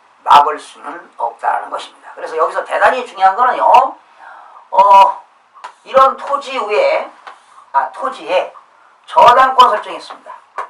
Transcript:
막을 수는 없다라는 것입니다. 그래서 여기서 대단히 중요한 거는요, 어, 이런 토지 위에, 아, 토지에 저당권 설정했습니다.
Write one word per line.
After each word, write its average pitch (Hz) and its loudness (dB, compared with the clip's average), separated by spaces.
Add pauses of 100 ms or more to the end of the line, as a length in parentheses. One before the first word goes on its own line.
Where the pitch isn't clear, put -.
(240)
막을 151 2
수는 - -20
없다라는 - -6
것입니다. - -16
그래서 - -12
여기서 165 -2
대단히 214 -2
중요한 185 0
거는요, 247 2 (720)
어, 196 4 (600)
이런 254 2
토지 269 -8
위에, 214 -2 (640)
아, 190 -2
토지에 - -6 (520)
저당권 254 4
설정했습니다. - -10 (400)